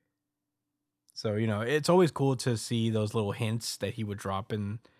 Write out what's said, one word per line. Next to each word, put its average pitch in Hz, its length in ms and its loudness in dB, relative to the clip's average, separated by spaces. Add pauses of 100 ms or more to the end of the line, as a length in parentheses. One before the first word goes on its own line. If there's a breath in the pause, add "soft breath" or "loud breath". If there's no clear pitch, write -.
(1120)
So, 104 220 -4
you 113 100 0
know, 107 160 0
it's 143 260 0
always 175 220 6
cool 135 280 2
to 120 200 0
see 113 320 0
those 107 240 0
little 104 180 0
hints 113 460 -4
that 98 160 -4
he 113 100 -6
would 101 140 -6
drop 98 340 -4
in 104 280 -4 (200 soft breath)